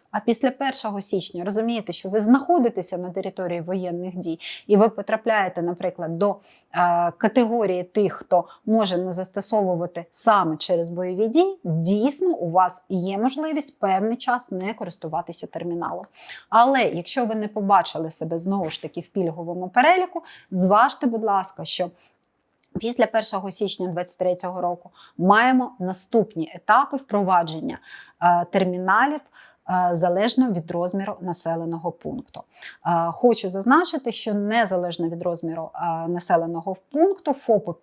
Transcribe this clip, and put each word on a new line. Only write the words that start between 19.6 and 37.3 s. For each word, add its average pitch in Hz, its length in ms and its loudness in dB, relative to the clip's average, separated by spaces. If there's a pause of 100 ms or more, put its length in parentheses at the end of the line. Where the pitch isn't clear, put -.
переліку, 339 540 4 (280)
зважте, 208 560 4
будь 226 160 -2
ласка, 190 420 -2
що 175 240 -4 (880)
після 240 260 0
першого 202 460 -2
січня 185 360 -4
двадцять 180 300 -6
третього 180 440 -2
року 175 280 -4 (280)
маємо 240 600 4
наступні 185 760 -2
етапи 254 420 2
впровадження, 170 800 -2 (420)
е, 175 300 4
терміналів, 190 680 2 (500)
е, 180 260 2
залежно 202 560 2
від 170 200 -6
розміру 180 500 -4
населеного 165 720 -4
пункту. - 520 -12 (420)
Е, 170 260 0
хочу 220 380 2
зазначити, 247 640 2
що 214 220 -6
незалежно 185 760 -2
від 170 120 -8
розміру, 165 540 -6
е, 165 320 -4
населеного 170 720 -2 (140)
пункту, 330 420 2